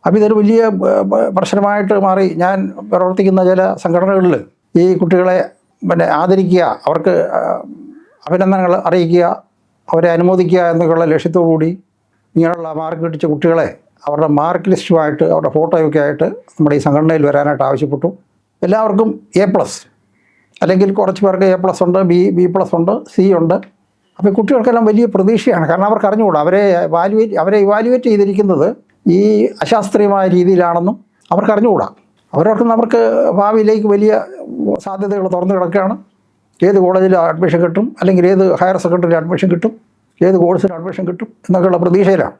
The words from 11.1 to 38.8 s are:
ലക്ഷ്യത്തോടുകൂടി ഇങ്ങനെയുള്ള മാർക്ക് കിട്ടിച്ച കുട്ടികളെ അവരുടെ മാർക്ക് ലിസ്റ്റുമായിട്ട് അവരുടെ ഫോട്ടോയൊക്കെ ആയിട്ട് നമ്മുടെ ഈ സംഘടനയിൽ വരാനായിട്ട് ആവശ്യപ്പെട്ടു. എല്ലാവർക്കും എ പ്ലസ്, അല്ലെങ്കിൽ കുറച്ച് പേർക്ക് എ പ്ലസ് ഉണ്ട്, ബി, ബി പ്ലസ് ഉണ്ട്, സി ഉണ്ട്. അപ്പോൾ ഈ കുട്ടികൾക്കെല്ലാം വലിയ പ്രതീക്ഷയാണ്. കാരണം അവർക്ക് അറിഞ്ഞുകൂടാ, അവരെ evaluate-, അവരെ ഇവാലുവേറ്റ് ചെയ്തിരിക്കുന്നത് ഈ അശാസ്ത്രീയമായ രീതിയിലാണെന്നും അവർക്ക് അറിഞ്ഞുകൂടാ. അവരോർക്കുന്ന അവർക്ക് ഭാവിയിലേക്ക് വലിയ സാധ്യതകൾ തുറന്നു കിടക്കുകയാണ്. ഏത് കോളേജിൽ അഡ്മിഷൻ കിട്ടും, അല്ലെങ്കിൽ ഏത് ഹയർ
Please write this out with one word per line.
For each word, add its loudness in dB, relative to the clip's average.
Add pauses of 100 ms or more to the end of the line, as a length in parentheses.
ലക്ഷ്യത്തോടുകൂടി 0 (680)
ഇങ്ങനെയുള്ള -2 (100)
മാർക്ക് -8
കിട്ടിച്ച -4
കുട്ടികളെ 0 (400)
അവരുടെ -2 (100)
മാർക്ക് -2
ലിസ്റ്റുമായിട്ട് 0
അവരുടെ -2
ഫോട്ടോയൊക്കെ 0
ആയിട്ട് -2 (280)
നമ്മുടെ 0
ഈ -2
സംഘടനയിൽ 0
വരാനായിട്ട് -2
ആവശ്യപ്പെട്ടു. -4 (580)
എല്ലാവർക്കും 0 (340)
എ 4
പ്ലസ്, -2 (840)
അല്ലെങ്കിൽ 2 (120)
കുറച്ച് -2
പേർക്ക് 0
എ -2
പ്ലസ് -2
ഉണ്ട്, 0 (120)
ബി, 4 (200)
ബി 2
പ്ലസ് -2
ഉണ്ട്, 0 (220)
സി 2 (160)
ഉണ്ട്. 0 (640)
അപ്പോൾ 4
ഈ -4
കുട്ടികൾക്കെല്ലാം 0
വലിയ 2 (100)
പ്രതീക്ഷയാണ്. 0
കാരണം 0
അവർക്ക് 0
അറിഞ്ഞുകൂടാ, 0
അവരെ 2 (260)
evaluate-, 0
അവരെ 0
ഇവാലുവേറ്റ് 0
ചെയ്തിരിക്കുന്നത് 2 (380)
ഈ 4 (440)
അശാസ്ത്രീയമായ 0 (120)
രീതിയിലാണെന്നും 2 (360)
അവർക്ക് 0
അറിഞ്ഞുകൂടാ. 0 (440)
അവരോർക്കുന്ന 2
അവർക്ക് 0 (380)
ഭാവിയിലേക്ക് 2
വലിയ 2 (720)
സാധ്യതകൾ -6 (100)
തുറന്നു -2
കിടക്കുകയാണ്. -2 (760)
ഏത് 4
കോളേജിൽ 2 (160)
അഡ്മിഷൻ 0
കിട്ടും, -2 (140)
അല്ലെങ്കിൽ 2
ഏത് 2 (160)
ഹയർ 2